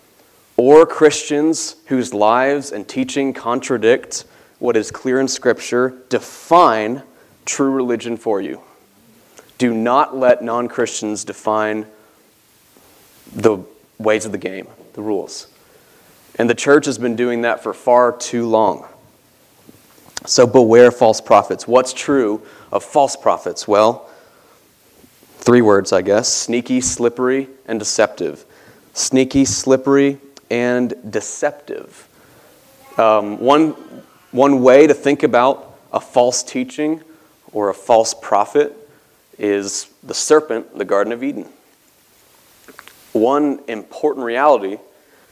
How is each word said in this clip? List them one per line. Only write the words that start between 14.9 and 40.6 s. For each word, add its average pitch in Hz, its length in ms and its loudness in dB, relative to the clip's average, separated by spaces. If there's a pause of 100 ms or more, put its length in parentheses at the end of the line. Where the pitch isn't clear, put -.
the 110 100 -16
rules. 101 460 -10 (920)
And 117 120 0
the 117 60 2
church 143 320 2
has 127 100 -6
been 117 180 -4
doing 120 280 -2
that 117 200 -2
for 107 100 -6
far 123 380 2
too 120 340 -6
long. 110 400 0 (1400)
So - 220 4
beware 120 460 6
false 110 280 2
prophets. - 480 0
What's 127 260 2
true 110 500 -2 (280)
of 101 120 -4
false 143 320 -2
prophets? 87 520 -4
Well, 110 400 0 (1300)
three 120 240 4
words, 101 300 4
I 92 120 0
guess. 104 280 0
Sneaky, - 480 -4
slippery, 127 680 -2 (180)
and 113 140 -6
deceptive. 98 680 -4 (480)
Sneaky, 131 520 0
slippery, 139 760 0 (320)
and 123 420 -2 (180)
deceptive. - 960 -10 (920)
Um, 104 400 2
one, 147 320 2 (600)
one 135 300 2
way 131 240 8
to 147 80 4
think 143 300 -2
about 127 520 0 (160)
a - 80 -4
false 127 440 0
teaching 151 580 -6 (500)
or 104 180 -2
a 92 40 -4
false 113 400 0
prophet 143 640 -2 (640)
is 101 500 -4 (140)
the 120 100 -14
serpent, 151 640 -2